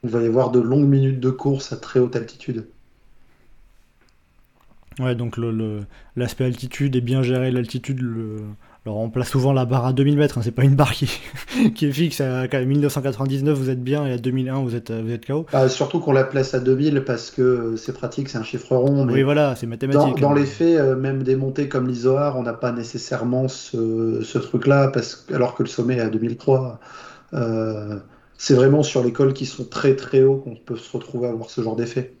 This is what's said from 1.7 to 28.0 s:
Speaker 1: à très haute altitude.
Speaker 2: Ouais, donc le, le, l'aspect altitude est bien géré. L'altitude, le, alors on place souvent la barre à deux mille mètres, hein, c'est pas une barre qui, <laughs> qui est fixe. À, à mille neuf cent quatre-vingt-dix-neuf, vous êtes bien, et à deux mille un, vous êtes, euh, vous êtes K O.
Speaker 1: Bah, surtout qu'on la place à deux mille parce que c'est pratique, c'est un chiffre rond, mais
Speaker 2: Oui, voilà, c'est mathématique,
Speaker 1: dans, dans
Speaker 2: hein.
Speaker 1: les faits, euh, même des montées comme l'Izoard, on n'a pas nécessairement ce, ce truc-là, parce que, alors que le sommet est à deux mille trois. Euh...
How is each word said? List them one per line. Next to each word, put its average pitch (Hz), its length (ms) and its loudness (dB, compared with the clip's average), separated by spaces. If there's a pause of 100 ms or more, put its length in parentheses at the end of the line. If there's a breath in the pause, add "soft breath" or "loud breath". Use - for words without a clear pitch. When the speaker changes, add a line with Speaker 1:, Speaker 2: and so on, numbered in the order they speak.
Speaker 1:
à 110 40 -10
très - 220 -2
haute 123 160 2
altitude. 113 520 -8 (2250)
Speaker 2:
Ouais, 127 160 0
donc 117 220 -6
le, 117 140 -2
le, 110 280 -4 (360 soft breath)
l'aspect 123 300 -2
altitude 127 500 -2
est 123 60 2
bien 131 220 0
géré. 127 280 0
L'altitude, 127 500 -4
le, 113 400 -6 (440 soft breath)
alors 107 120 -4
on 113 120 -2
place 120 200 -4
souvent 135 240 2
la 131 100 2
barre 123 220 0
à 131 80 0
deux 135 100 2
mille 143 140 4
mètres, 143 200 2
hein, 120 60 -2
c'est 117 80 -2
pas 127 140 2
une 139 100 8
barre 139 160 4
qui, - 180 -2 (340)
<laughs> 226 300 2
qui 160 120 -2
est 143 60 2
fixe. 151 280 0
À, 127 220 -2
à 127 240 0
mille 143 160 4
neuf 143 100 2
cent 143 100 -2
quatre-vingt-dix-neuf, 135 560 0
vous 131 120 -2
êtes 127 120 -2
bien, 143 240 0
et 131 60 0
à 123 60 -2
deux 123 140 -2
mille 131 180 0
un, 135 120 -2
vous 120 140 -2
êtes, 117 160 -8
euh, 113 100 -4
vous 110 100 -4
êtes 117 140 -6
K - 40 -14
O. 156 240 -2
Speaker 1:
Bah, 131 160 4
surtout - 320 -2
qu'on 147 100 0
la 131 140 4
place 131 280 -2
à 131 60 2
deux 131 160 4
mille 139 300 0
parce 117 260 -4
que 120 460 0
c'est 120 160 -8
pratique, 135 340 -6
c'est 117 120 -6
un 110 40 -6
chiffre 127 320 -4
rond, 139 300 2
mais 120 80 2
Speaker 2:
Oui, 135 100 4
voilà, 143 320 2
c'est 120 120 -8
mathématique, 135 480 2
Speaker 1:
dans, 143 140 2
dans - 20 4
Speaker 2:
hein. 143 40 4
Speaker 1:
les 143 100 4
faits, 165 320 2
euh, 135 200 4
même 135 260 -2
des 131 140 2
montées 135 320 -2
comme 127 180 0
l'Izoard, 131 500 0
on 123 60 -4
n'a 117 100 -4
pas 120 200 -4
nécessairement 123 760 -4
ce, 113 720 -2
ce - 160 -4
truc-là, 139 520 2
parce - 260 -4
que, - 180 -10
alors 123 220 0
que 120 80 -2
le 110 60 -4
sommet 120 260 -2
est 120 60 0
à 110 80 0
deux 107 100 -2
mille 117 160 -4
trois. 131 460 0 (520 loud breath)
Euh... 110 680 -4 (380 soft breath)